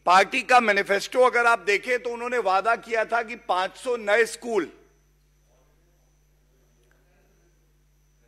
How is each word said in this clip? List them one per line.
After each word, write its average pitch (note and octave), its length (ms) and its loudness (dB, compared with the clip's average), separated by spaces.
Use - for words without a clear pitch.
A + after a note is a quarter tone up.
पार्टी G3 360 4
का A#3+ 180 4
मैनिफेस्टो G3+ 600 0
अगर A#3+ 260 4
आप A#3 120 4
देखें G#3+ 440 -2
तो A#3+ 80 -6
उन्होंने A#3+ 280 -6
वादा G3 380 0
किया A3 280 -4
था A3+ 180 -4
कि A3+ 140 -12
पांच F#3 400 -4
सौ A#3+ 200 -6
नए G#3+ 280 2
स्कूल A3 480 -6